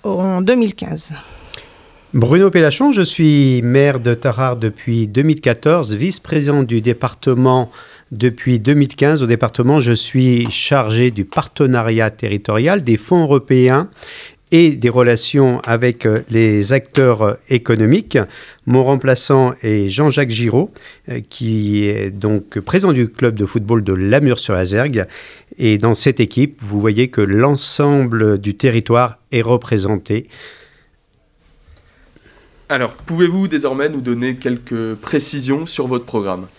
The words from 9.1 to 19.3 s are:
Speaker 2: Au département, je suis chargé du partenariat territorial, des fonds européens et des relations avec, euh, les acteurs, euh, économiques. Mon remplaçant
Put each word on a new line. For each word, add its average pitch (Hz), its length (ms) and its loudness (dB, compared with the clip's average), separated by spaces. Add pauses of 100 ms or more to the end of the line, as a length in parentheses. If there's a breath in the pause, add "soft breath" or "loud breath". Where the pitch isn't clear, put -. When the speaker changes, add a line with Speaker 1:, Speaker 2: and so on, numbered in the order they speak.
Speaker 2:
Au - 20 -2
département, 120 540 0
je 120 100 0
suis 120 580 2
chargé 120 640 0
du 104 140 -6
partenariat 113 840 0
territorial, 113 760 -2
des 117 120 2
fonds 175 260 0
européens 135 680 2 (640 loud breath)
et 165 180 6
des 123 200 0
relations 123 760 2
avec, 117 420 -2
euh, 107 140 2 (100)
les 110 420 2
acteurs, 127 500 2
euh, 104 120 0 (140)
économiques. 120 680 2 (480 loud breath)
Mon 127 200 2
remplaçant 131 720 2 (100)